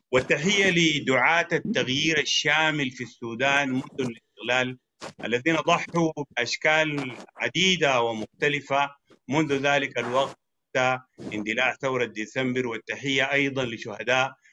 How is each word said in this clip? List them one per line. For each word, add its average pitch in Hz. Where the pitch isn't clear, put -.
والتحية 180
لدعاة 131
التغيير 147
الشامل 151
في 127
السودان 131
منذ 131
الاستقلال 123
الذين 123
ضحوا 165
بأشكال 143
عديدة 151
ومختلفة 139
منذ 143
ذلك 135
الوقت 127
اندلاع 110
ثورة 131
ديسمبر، 123
والتحية 131
أيضًا 139
لشهداء 117